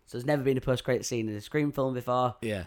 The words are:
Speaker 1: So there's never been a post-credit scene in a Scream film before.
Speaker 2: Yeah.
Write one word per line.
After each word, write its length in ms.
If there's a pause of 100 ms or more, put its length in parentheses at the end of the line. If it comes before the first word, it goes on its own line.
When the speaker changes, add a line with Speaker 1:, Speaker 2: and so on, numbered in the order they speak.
Speaker 1:
So 120
there's 80
never 160
been 160
a 40
post-credit 440
scene 220
in 80
a 60
Scream 320
film 200
before. 480
Speaker 2:
Yeah. 260